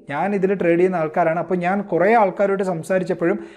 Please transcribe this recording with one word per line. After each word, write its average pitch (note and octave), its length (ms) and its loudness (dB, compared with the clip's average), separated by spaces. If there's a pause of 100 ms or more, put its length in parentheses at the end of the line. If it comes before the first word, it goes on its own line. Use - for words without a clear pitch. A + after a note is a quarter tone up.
(100)
ഞാൻ D#3 260 -4
ഇതിൽ F#3+ 140 0 (100)
ട്രേഡ് E3+ 200 2
ചെയ്യുന്ന F#3 200 2
ആൾക്കാരാണ്. E3 440 0
അപ്പം F3+ 200 -2
ഞാൻ F#3+ 120 0 (140)
കുറേ F3 180 2 (120)
ആൾക്കാരോട് G3 480 0
സംസാരിച്ചപ്പോഴും F3 720 -2 (180)